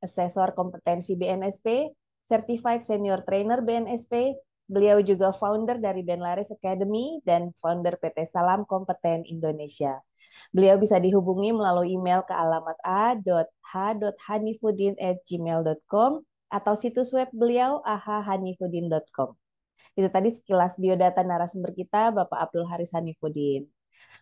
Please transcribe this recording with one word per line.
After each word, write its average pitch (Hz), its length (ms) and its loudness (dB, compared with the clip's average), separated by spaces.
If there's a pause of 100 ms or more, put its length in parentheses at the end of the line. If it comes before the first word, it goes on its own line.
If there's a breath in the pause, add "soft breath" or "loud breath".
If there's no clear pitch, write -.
asesor 185 500 -2
kompetensi 180 640 -2
B 180 80 -2
N 190 240 -2
S 196 80 -6
P, 262 320 0 (380)
certified 233 560 0
senior 202 420 -2
trainer 214 400 0
B 233 80 0
N 233 160 -2
S 233 160 -6
P. 254 320 -2 (320)
Beliau 208 320 6
juga 190 320 4
founder 220 480 -2
dari 185 240 -4
Ben 175 160 -4
Laris 180 320 -4
Academy 214 720 -4
dan 175 320 2
founder 175 400 -2
P 160 160 -6
T 156 160 -4
Salam 185 400 0
Kompeten 180 560 -2
Indonesia. 151 720 -6 (560 loud breath)
Beliau 190 240 8
bisa 202 240 4
dihubungi 190 560 2
melalui 180 400 0
email 180 240 2
ke 180 160 -6
alamat 165 480 0
a 214 320 2
dot 180 320 0 (160)
h 202 320 -4
dot 202 160 -4 (160)
hanifuddin 214 720 -2
at 180 240 -4
gmail 165 400 -2
dot 156 240 -2
com 254 320 2 (320)
atau 208 240 0
situs 247 320 -2
web 254 240 0
beliau 240 480 2
a 214 160 -2
h 208 320 -4
hanifuddin 180 600 -4
dot 156 180 -2
com. - 240 -4 (640 soft breath)
Itu 190 140 2
tadi 190 180 2
sekilas 185 480 0
biodata 185 480 2
narasumber 175 480 -4
kita, 214 400 0
Bapak 180 380 -2
Abdul 170 180 -4
Haris 175 240 -6
Hanifuddin. 151 720 -4 (560 soft breath)